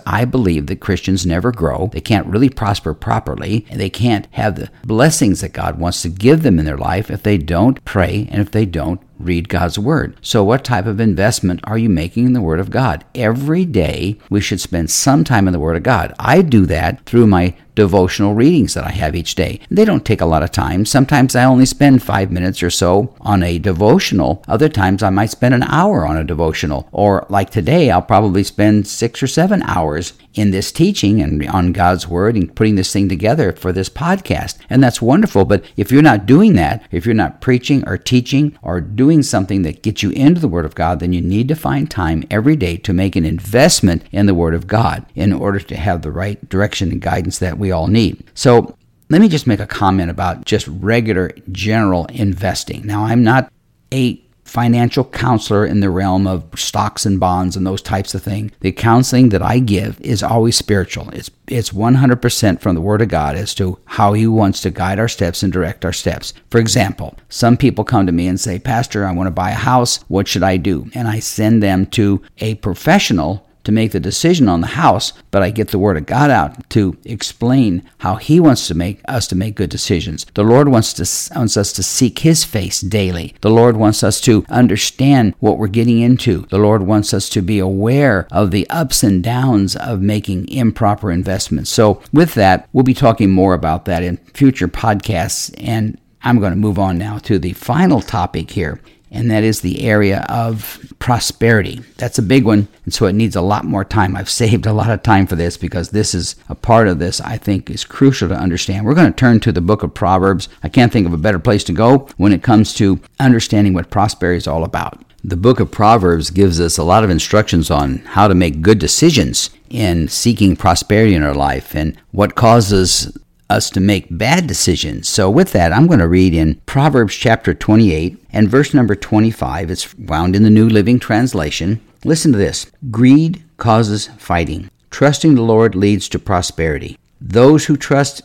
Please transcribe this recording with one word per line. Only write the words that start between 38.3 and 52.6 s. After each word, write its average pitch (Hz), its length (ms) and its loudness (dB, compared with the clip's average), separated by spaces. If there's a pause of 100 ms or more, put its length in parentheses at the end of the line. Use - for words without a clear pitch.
or 90 200 -6
doing 131 420 2
something 98 400 -2
that 76 200 -6
gets 107 200 -4
you 98 80 0
into 165 300 2
the 151 80 0
Word 85 160 -2
of 76 100 -8
God, 85 260 -2
then 90 120 -2
you 87 80 -2
need 101 280 -2
to 156 60 0
find 139 360 -4
time 80 400 -2
every 120 260 2
day 87 220 -4
to - 160 -6
make 95 200 -2
an 82 120 0
investment 98 840 0
in 101 160 0
the 98 80 2
Word 82 200 0
of 90 120 -6
God 107 480 -2
in 98 180 0
order 98 260 -4
to 71 180 -12
have 87 260 -4
the 76 80 -8
right 95 380 -8
direction 95 420 -2
and 87 100 -6
guidance 87 380 -4
that - 200 -6
we 98 120 -4
all 82 160 -2
need. 104 380 0 (100)
So - 400 2 (360)
let 160 100 4
me 220 80 6
just 156 180 -2
make 107 140 0
a 98 60 -8
comment 95 440 -2
about 82 360 -6
just - 200 -2
regular 95 640 -2 (220)
general 95 540 0
investing. 92 800 -6